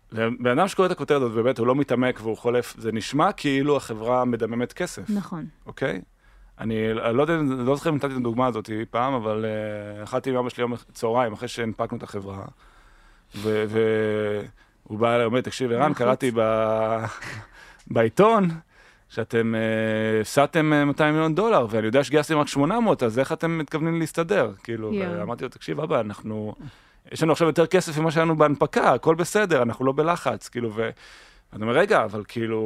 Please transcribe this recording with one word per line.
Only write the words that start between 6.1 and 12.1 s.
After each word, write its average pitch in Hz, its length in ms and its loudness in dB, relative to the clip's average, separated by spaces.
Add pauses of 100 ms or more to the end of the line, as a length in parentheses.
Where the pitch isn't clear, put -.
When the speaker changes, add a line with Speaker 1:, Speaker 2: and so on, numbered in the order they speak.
Speaker 1:
אני, 110 160 -6 (180)
אני 117 240 -2
לא 139 60 4
יודע, 160 120 2 (300)
לא 135 120 2
זוכר 165 140 -2
אם 151 60 0
נתתי 139 160 -2
את 135 60 -6
הדוגמה 120 280 0
הזאת 110 240 -4 (200)
פעם, 127 240 -2
אבל, 110 300 -2
אה, 104 600 -8
אכלתי 127 260 -4
עם 127 60 0
אבא 123 120 0
שלי 123 140 -6
יום 120 120 -2 (180)
צהריים, 117 400 0
אחרי 117 160 -10
שהנפקנו 113 500 -6
את - 40 -12
החברה, 98 400 -10 (920)